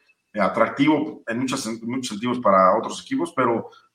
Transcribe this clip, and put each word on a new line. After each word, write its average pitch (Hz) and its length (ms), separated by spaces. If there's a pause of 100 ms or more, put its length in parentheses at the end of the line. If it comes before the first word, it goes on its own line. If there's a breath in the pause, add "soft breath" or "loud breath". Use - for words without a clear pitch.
(320 soft breath)
eh, 104 80
atractivo 113 840
en 117 140
muchas, 131 260
en 113 160
muchos 123 260
sentidos 113 320
para 95 360
otros 110 260
equipos, - 340
pero 120 340 (240 loud breath)